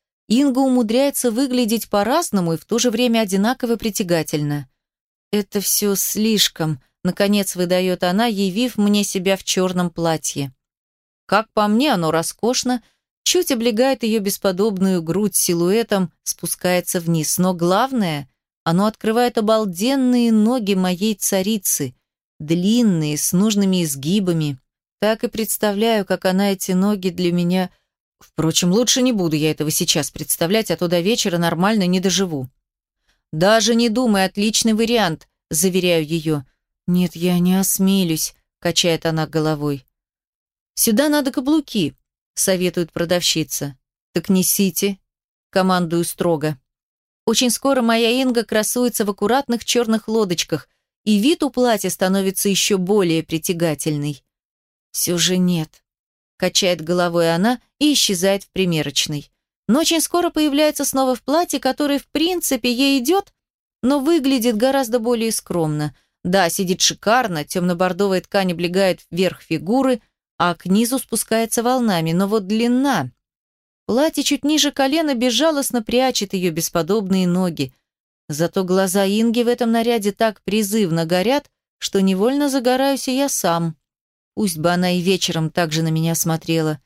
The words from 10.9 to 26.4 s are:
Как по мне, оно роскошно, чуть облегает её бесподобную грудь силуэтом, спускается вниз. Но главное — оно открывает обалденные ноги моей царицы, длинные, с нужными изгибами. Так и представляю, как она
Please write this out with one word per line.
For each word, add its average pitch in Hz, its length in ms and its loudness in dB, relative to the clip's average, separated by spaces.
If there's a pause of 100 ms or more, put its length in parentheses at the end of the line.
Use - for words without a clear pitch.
Как 214 260 0
по 214 160 2
мне, 254 240 2
оно 170 180 0
роскошно, 233 720 -2 (420)
чуть 349 260 0
облегает 247 520 0
её 220 180 0
бесподобную 190 840 0
грудь 185 340 -2
силуэтом, 185 760 0 (100)
спускается - 760 -4
вниз. 165 380 -2
Но 185 160 0
главное — 180 720 0 (360)
оно 180 220 2
открывает 233 520 0
обалденные 226 920 2
ноги 214 420 2
моей 185 400 0
царицы, 190 800 -2 (460)
длинные, 170 760 2
с - 160 -4
нужными 190 520 2
изгибами. 156 760 -2 (420)
Так 220 240 -2
и 233 40 0
представляю, 214 760 0
как 185 200 -4
она 196 280 2